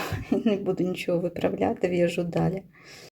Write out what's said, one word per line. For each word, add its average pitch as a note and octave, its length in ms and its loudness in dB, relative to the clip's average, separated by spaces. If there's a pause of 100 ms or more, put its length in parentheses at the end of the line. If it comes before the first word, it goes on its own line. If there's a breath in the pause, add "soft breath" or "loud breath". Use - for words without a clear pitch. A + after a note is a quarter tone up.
(160)
<laughs> - 300 0
не G#3 120 4
буду F#3 260 0
нічого F3+ 360 0
виправляти, F#3 680 0
в'яжу F3 360 2
далі. E3+ 400 0 (540 loud breath)